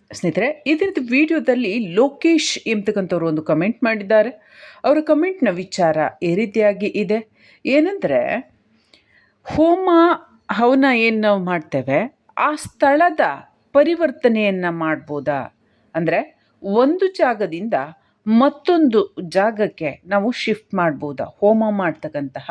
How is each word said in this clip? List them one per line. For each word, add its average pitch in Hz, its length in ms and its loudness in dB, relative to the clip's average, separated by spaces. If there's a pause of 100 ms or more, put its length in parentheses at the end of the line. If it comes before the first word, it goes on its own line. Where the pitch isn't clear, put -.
(120)
ಸ್ನೇಹಿತರೆ, 190 540 -2
ಈ 311 140 0
ದಿನದ 311 300 -4
ವಿಡಿಯೋದಲ್ಲಿ 247 840 0
ಲೋಕೇಶ್ 277 760 0
ಎಂಬತಕ್ಕಂಥವ್ರು 196 600 -2
ಒಂದು 156 140 -2
ಕಾಮೆಂಟ್ 175 420 -2
ಮಾಡಿದ್ದಾರೆ. 214 460 2 (540)
ಅವರ 294 160 4
ಕಾಮೆಂಟ್‌ನ 311 500 0
ವಿಚಾರ 175 460 0 (260)
ಈ 170 120 0
ರೀತಿಯಾಗಿ 208 520 0
ಇದೆ. 208 420 -4 (380)
ಏನಂದ್ರೆ, 240 840 0 (920)
ಹೋಮ 349 460 2 (640)
ಹವನ 247 320 2 (120)
ಏನ್ 226 240 0
ನಾವು 202 240 2
ಮಾಡ್ತೇವೆ, 165 720 -2 (200)
ಆ 277 160 0
ಸ್ಥಳದ 302 680 0 (520)
ಪರಿವರ್ತನೆಯನ್ನ 247 960 2
ಮಾಡ್ಬೋದಾ? 151 920 -6 (360)
ಅಂದ್ರೆ, 170 440 -2 (240)
ಒಂದು 269 440 2
ಜಾಗದಿಂದ 214 680 -2 (520)
ಮತ್ತೊಂದು 269 880 2 (120)
ಜಾಗಕ್ಕೆ 190 800 -2
ನಾವು 202 260 0
ಶಿಫ್ಟ್ - 420 -6
ಮಾಡ್ಬೋದಾ? 147 500 -4
ಹೋಮ 220 460 0
ಮಾಡ್ತಕ್ಕಂತಹ 156 800 -6